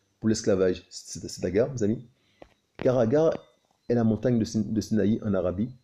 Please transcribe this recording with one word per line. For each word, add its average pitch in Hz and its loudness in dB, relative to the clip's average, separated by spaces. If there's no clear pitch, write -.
pour 110 0
l'esclavage, 92 0
c'est, - -14
c'est - -8
Agar, 107 0
mes 110 -6
amis. 107 -2
Car 127 2
Agar 143 2
est 120 2
la 117 2
montagne 113 2
de 107 0
Sin-, 107 -2
de 107 -2
Sinaï 107 2
en 98 -2
Arabie, 92 -2